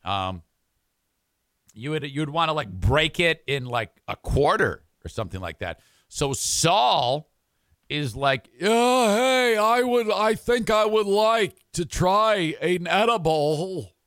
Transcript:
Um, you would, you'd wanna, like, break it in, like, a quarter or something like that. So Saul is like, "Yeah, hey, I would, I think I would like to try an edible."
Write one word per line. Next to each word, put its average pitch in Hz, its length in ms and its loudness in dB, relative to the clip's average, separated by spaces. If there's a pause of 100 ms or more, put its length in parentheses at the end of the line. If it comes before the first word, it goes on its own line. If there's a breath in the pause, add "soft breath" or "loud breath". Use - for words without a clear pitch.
Um, 95 380 -6 (1300)
you 127 200 -10
would, 147 180 -6
you'd 143 200 -4
wanna, 160 240 0
like, 123 180 -6
break 139 480 0
it 165 260 2
in, 131 200 -4
like, 117 420 -6
a - 80 -6
quarter 147 640 0 (220)
or - 40 -12
something 95 320 -8
like 85 200 -10
that. 87 180 -8 (300 soft breath)
So 139 240 -4
Saul 160 1000 0 (580)
is 143 260 -6
like, 135 360 -2 (100)
"Yeah, 233 560 2
hey, 254 400 2
I 226 240 2
would, 240 300 0
I 214 240 2
think 240 340 -2
I 214 160 4
would 214 220 2
like 214 500 2 (160)
to 170 140 -4
try 190 760 2
an 175 260 -2
edible." 165 1080 0 (120)